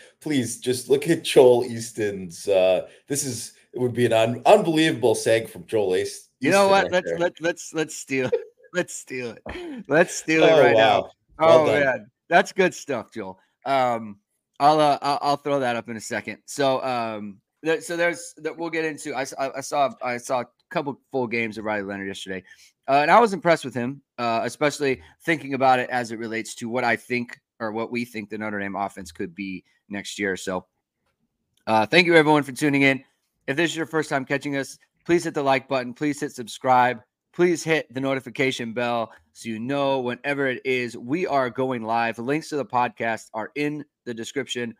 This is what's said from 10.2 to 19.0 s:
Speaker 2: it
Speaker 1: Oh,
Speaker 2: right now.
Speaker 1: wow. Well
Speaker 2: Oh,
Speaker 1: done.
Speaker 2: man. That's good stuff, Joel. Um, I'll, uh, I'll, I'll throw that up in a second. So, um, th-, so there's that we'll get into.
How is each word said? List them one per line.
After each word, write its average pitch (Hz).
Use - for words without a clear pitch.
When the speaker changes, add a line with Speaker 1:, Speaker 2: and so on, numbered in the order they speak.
Speaker 2:
it 165
Speaker 1:
Oh, 156
Speaker 2:
right 123
now. 110
Speaker 1:
wow. -
Well 160
Speaker 2:
Oh, 151
Speaker 1:
done. 147
Speaker 2:
man. 123
That's 185
good 185
stuff, 117
Joel. 95
Um, 120
I'll, 151
uh, 147
I'll, 143
I'll 143
throw 143
that 120
up 117
in 113
a 104
second. 107
So, 135
um, 110
th-, 160
so 170
there's 170
that 156
we'll 165
get 160
into. 151